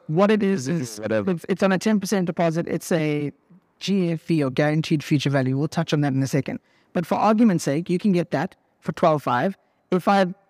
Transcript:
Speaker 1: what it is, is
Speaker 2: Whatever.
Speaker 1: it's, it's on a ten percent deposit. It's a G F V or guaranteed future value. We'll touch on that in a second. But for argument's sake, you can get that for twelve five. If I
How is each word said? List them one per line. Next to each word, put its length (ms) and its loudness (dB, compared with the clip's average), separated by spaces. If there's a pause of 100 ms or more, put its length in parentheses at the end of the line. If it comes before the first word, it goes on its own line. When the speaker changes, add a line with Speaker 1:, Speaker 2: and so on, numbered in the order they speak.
Speaker 1:
what 240 2
it 100 2
is, 240 -2
is 320 -4
Speaker 2:
Whatever. 320 -2
Speaker 1:
it's, 180 -6
it's 140 -2
on 80 2
a 80 0
ten 220 0
percent 260 -2
deposit. 400 -2
It's 240 -6
a 400 0 (480)
G 340 0
F 100 -6
V 200 0
or 80 0
guaranteed 540 0
future 240 0
value. 300 0
We'll 100 -2
touch 240 -2
on 80 2
that 140 0
in 80 0
a 40 0
second. 320 -4 (360)
But 100 0
for 120 -2
argument's 480 4
sake, 260 -2
you 80 0
can 140 2
get 180 0
that 260 -4 (240)
for 120 -6
twelve 300 2
five. 340 0 (340)
If 180 0
I 260 4 (160)